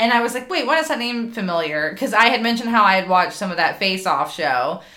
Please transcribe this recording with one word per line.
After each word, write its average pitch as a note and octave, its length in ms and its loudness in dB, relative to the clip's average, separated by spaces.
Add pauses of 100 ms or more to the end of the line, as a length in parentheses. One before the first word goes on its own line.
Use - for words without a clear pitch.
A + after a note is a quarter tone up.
and A#3 140 2
I A#3+ 80 4
was A#3 100 -2
like, B3 160 -8
"Wait, D#4+ 180 -4
why D4 100 2
does D#4+ 120 0
that C#4+ 100 -2
name A#3 320 -6
familiar?" D#3+ 640 -4
'Cause A3 200 -4
I A3 140 6
had A#3+ 140 0
mentioned A#3 280 -2
how A3+ 140 4
I F#3+ 100 6
had F#3+ 120 2
watched F3+ 280 2
some F#3+ 160 -4
of E3+ 80 -4
that D#3 200 0
Face F#3+ 280 -2
Off D3+ 280 0
show. C#3+ 460 -2 (160)